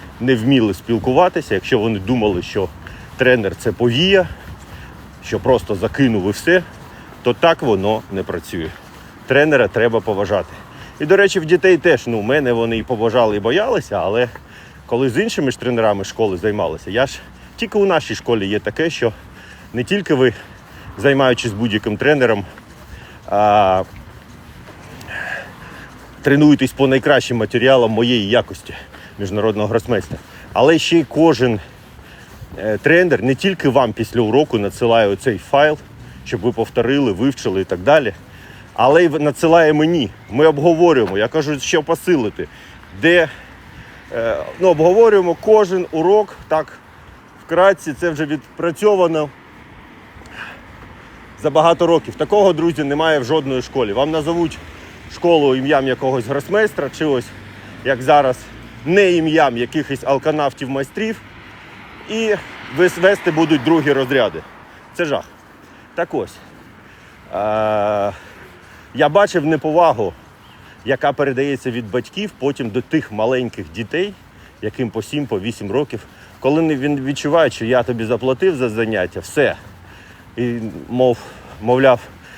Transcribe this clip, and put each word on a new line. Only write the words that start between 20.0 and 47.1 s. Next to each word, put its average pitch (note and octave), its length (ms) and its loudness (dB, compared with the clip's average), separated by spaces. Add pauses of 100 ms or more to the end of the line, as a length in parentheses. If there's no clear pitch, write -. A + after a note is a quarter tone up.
ви, B2+ 180 2 (640)
займаючись C3 540 0
будь-яким G#2+ 440 -4
тренером, B2 480 0 (800)
а... G2+ 560 2 (2500)
тренуєтесь C#3+ 500 4
по C#3 140 2
найкращим C3 500 2
матеріалам A#2 540 2
моєї A#2 380 0
якості G#2+ 460 -2 (440)
міжнародного G#2 500 -2
гросмейстера, G#2+ 520 -4 (320)
але D#3 260 4
ще E3+ 200 2
й D#3 60 2
кожен, B2 560 2 (960)
е, G#2+ 200 -4
тренер D#3+ 440 2
не C3 120 0
тільки F3+ 340 -2
вам B2 240 2
після A2+ 280 -4
уроку A#2 380 2
надсилає A2 500 2
оцей G2+ 300 -2
файл, D3+ 400 0 (460)
щоб G#2+ 160 -8
ви A2+ 120 -2
повторили, A#2+ 600 0
вивчили G2+ 480 -2
і F#2+ 40 -2
так F#2 140 -6
далі, C3 360 2 (600)
але D3 300 4
й E3 40 2
в-, D3 120 -2
надсилає D#3 520 4
мені. D3+ 380 0 (200)
Ми C#3 160 4
обговорюємо, D3+ 720 4
я G#2+ 100 0
кажу, D3 320 -4
що - 220 -2
посилити, C3 640 -2 (540)
де, E3 260 4 (840)
е, A#2 240 -2 (240)
ну, F#3 80 4
обговорюємо F3+ 720 4
кожен F#3+ 500 2
урок, F#3 460 2 (120)
так, D#3 300 -4 (680)